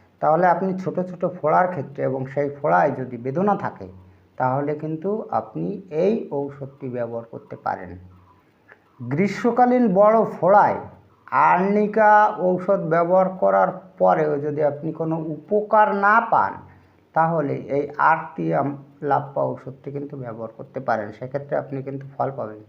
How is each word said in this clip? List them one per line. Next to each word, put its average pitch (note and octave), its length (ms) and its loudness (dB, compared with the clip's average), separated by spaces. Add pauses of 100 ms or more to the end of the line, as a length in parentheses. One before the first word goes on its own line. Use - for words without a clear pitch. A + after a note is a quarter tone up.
(200)
তাহলে D#3+ 260 2
আপনি F#3 320 0
ছোট - 220 -6
ছোট F3+ 260 -6
ফোড়ার F3 420 0
ক্ষেত্রে C#3 360 -8
এবং C3 220 -4
সেই C#3+ 220 -4
ফোড়ায় D3+ 500 0
যদি A#2+ 180 -10
বেদনা D#3+ 400 -2
থাকে, G2 320 -10 (480)
তাহলে C#3 380 -2
কিন্তু D#3+ 560 -6
আপনি E3 600 -6
এই F#3 400 -2
ঔষধটি C#3 580 -10
ব্যবহার A#2 360 -8
করতে - 320 -16
পারেন। F#2 420 -8 (1040)
গ্রীষ্মকালীন A#3 920 2
বড় G#3+ 300 6
ফোড়ায় F3 520 4 (540)
আর্নিকা G#3 1080 4
ঔষধ F3+ 420 0
ব্যবহার F3 480 2
করার F#3+ 400 2 (300)
পরেও D#3 420 2
যদি D3 240 -2
আপনি D3 280 -2
কোনো D#3+ 240 -4
উপকার G#3 800 2
না G3+ 260 4
পান, G#2+ 320 2 (600)
তাহলে D#3 420 0
এই C#3 340 -4 (100)
আর্টিয়াম D#3 800 0 (260)
লাপ্পা C#3 400 -2
ঔষধটি C3 480 -8
কিন্তু C#3+ 260 -10
ব্যবহার A2+ 400 -12
করতে C3 240 -12
পারেন, A2 320 -2
সেক্ষেত্রে C#3 440 -8
আপনি C#3 260 -6
কিন্তু C3+ 240 -10 (120)
ফল C3 180 -2
পাবেন। G#2+ 320 -10